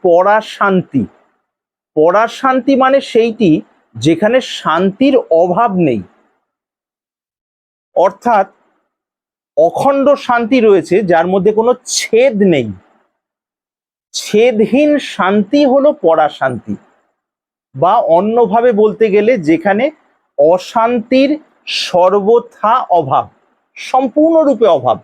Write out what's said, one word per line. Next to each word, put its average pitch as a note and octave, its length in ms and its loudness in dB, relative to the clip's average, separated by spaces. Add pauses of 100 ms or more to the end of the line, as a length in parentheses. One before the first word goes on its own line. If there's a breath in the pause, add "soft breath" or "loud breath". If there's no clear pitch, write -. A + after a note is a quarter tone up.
পরাশান্তি। F#3 960 0 (920)
পরাশান্তি A3+ 760 0 (100)
মানে C4+ 160 2 (120)
সেইটি A3+ 400 0 (440)
যেখানে E3 420 0 (220)
শান্তির G3 560 0 (260)
অভাব F#3+ 300 0 (160)
নেই, A2+ 140 -4 (1900)
অর্থাৎ G3 520 0 (1080)
অখণ্ড C4 500 0 (180)
শান্তি A#3+ 340 -2
রয়েছে, G3 360 2 (160)
যার E3+ 220 2
মধ্যে G3 200 0
কোনো A3+ 180 0 (240)
ছেদ A#3+ 400 0 (180)
নেই। B2+ 140 -2 (1500)
ছেদহীন A#3 760 0 (240)
শান্তি G#3 460 0 (100)
হলো C#4 180 2 (160)
পরাশান্তি, C#3 680 -2 (1000)
বা E3 180 0 (240)
অন্যভাবে A3+ 540 0 (100)
বলতে G#3+ 240 0 (100)
গেলে G#3 180 2 (160)
যেখানে G3 360 0 (520)
অশান্তির A#3 960 0 (540)
সর্বথা G#3 880 0 (260)
অভাব, C3+ 260 -2 (520)
সম্পূর্ণরূপে C#4 920 0 (100)
অভাব। A#2+ 260 -2